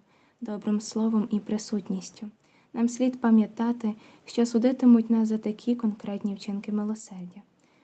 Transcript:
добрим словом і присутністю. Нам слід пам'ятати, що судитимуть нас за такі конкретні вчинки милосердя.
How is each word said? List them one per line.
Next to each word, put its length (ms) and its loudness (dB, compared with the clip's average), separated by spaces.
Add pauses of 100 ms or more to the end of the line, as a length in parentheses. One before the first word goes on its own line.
(400)
добрим 400 -2
словом 500 0
і 100 0
присутністю. 840 -6 (460)
Нам 160 0
слід 320 -2
пам'ятати, 720 2 (300)
що 220 0
судитимуть 640 6
нас 180 2
за 100 -2
такі 360 -4
конкретні 600 -4
вчинки 380 -8
милосердя. 680 -8 (420)